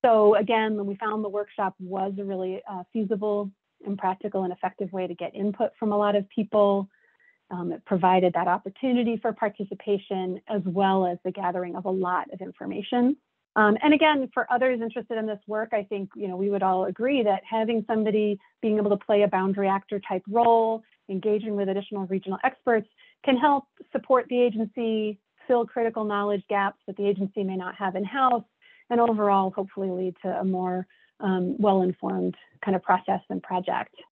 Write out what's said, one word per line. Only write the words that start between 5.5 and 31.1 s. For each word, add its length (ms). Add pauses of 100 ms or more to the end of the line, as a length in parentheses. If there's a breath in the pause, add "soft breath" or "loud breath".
from 120
a 80
lot 160
of 140
people. 600 (640 soft breath)
Um, 220
it 120
provided 500
that 120
opportunity 720
for 160
participation 1160
as 160
well 420
as 180
the 80
gathering 420
of 120
a 40
lot 420
of 80
information. 760 (400)
Um, 260
and 120
again, 400
for 180
others 280
interested 360
in 100
this 200
work, 260
I 120
think, 320
you 100
know, 100
we 140
would 120
all 240
agree 360
that 260
having 380
somebody 520 (220 soft breath)
being 180
able 120
to 60
play 260
a 60
boundary 400
actor 320
type 280
role, 540 (260 soft breath)
engaging 460
with 140
additional 380
regional 360
experts 460 (360 soft breath)
can 120
help 280 (280)
support 360
the 120
agency, 760 (280)
fill 200
critical 380
knowledge 440
gaps 380
that 100
the 100
agency 380
may 120
not 200
have 180
in-house, 500 (460 soft breath)
and 100
overall 540
hopefully 360
lead 320
to 60 (120)
a 40
more, 420 (340 soft breath)